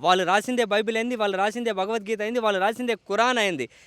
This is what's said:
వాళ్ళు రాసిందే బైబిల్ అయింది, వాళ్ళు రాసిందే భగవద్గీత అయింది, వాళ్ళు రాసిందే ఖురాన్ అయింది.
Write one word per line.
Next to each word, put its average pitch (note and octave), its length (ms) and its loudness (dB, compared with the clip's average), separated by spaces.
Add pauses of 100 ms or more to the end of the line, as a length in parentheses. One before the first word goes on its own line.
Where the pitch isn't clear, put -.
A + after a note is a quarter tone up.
వాళ్ళు F3+ 240 4
రాసిందే G#3+ 400 0
బైబిల్ G#3+ 320 0
అయింది, A#3+ 200 -2
వాళ్ళు G3+ 220 -2
రాసిందే A3 340 -2
భగవద్గీత G#3 500 -4
అయింది, A3+ 160 -4
వాళ్ళు G#3 220 2
రాసిందే A3+ 340 0
ఖురాన్ A#3 440 0
అయింది. E3+ 300 0 (180)